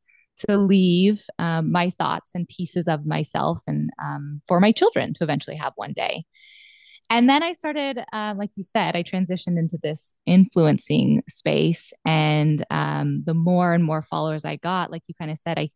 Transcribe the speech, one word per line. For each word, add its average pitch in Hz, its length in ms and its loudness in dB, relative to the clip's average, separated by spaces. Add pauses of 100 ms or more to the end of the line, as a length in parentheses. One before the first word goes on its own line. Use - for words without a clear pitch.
(480)
to 202 80 4
leave, 190 640 4 (160)
um, 165 320 -2
my 175 200 2
thoughts - 440 -4
and 175 140 -6
pieces 175 400 -6
of 151 180 -2
myself 151 600 -2
and, 76 220 -2 (120)
um, 147 460 -10
for 175 100 4
my 208 140 6
children 349 420 0
to 170 100 -4
eventually 151 320 -4
have 143 200 -8
one - 160 -10
day." - 320 -6 (840)
And 240 180 4
then 285 140 4
I 339 100 -2
started, 285 600 -6
uh, 214 260 -6
like 202 180 -6
you 196 60 -10
said, 170 340 -2
I 175 60 -2
transitioned 180 560 -2
into 165 240 -2
this 156 320 -8 (100)
influencing 151 1040 4
space. 156 640 -2 (140)
And, 151 640 2
um, 147 540 -2
the 160 100 -2
more 175 400 2
and 170 100 2
more 156 180 -2
followers 156 420 -4
I 151 120 -8
got, 175 340 -6
like 165 160 -14
you 170 80 -16
kinda 156 220 -8
said, 165 220 -6
I 151 180 -2